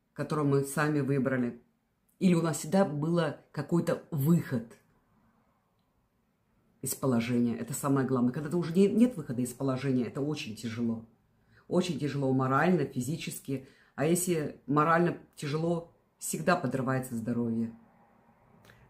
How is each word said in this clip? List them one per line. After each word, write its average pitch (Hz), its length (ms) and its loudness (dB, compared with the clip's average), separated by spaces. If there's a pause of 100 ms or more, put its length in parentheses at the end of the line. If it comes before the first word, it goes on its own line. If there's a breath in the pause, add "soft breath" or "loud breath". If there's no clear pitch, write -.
(160)
которое 151 300 -2
мы 139 180 4
сами 147 380 0
выбрали. 127 600 0 (600)
Или 180 140 6
у 165 80 2
нас 160 160 -2
всегда 190 260 2
было 151 560 -2 (120)
какой-то 170 580 -2
выход 143 600 0 (2000)
из - 140 -6
положения. 120 640 0
Это - 180 -8
самое 139 320 0
главное. 123 260 2
Когда 151 180 -6
ты 170 60 -2
уже 165 160 -2
не, 196 160 6
нет 233 280 4
выхода 127 260 -4
из 123 100 -4
положения, 131 540 0
это 107 140 -8
очень 143 360 -6
тяжело. 117 500 -4 (600 soft breath)
Очень 175 320 0
тяжело 139 320 0
морально, 135 540 4
физически. 135 840 -6 (260 soft breath)
А 139 120 -2
если 170 600 0
морально 165 520 4 (180)
тяжело, 165 560 -4 (260)
всегда - 380 0
подрывается 127 580 -2
здоровье. 113 580 -2 (1160 soft breath)